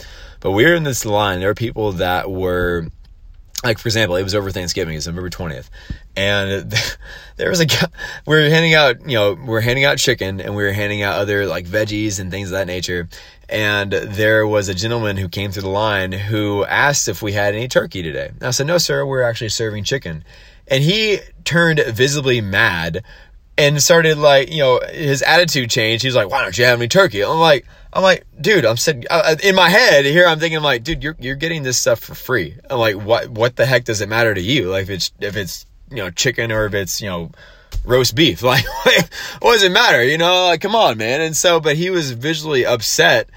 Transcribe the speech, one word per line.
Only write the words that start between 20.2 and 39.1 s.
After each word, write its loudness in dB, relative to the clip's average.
And 2
he 0
turned 2
visibly 0
mad 0
and 2
started, 4
like, 6
you -6
know, 4
his -2
attitude 2
changed. 0
He -2
was 2
like, 2
"Why -2
don't -6
you 4
have 4
any -2
turkey?" 2
I'm 0
like, 4
I'm -2
like, 2
"Dude," 2
I'm 2
saying, -2
uh, 2
uh, 2
in 4
my 6
head 6
here, 6
I'm 2
thinking, -2
like, 0
"Dude, -6
you're, -6
you're -8
getting -6
this -4
stuff 0
for -18
free." -4
I'm -4
like, 0
"What, -2
what -2
the 2
heck 2
does -4
it -6
matter 2
to -4
you? -2
Like, -2
if -8
it's, -6
if -6
it's, -10
you -14
know, -8
chicken -2
or 0
if -2
it's, -4
you -8
know, -6
roast 2
beef, 2
<laughs> -
like, 4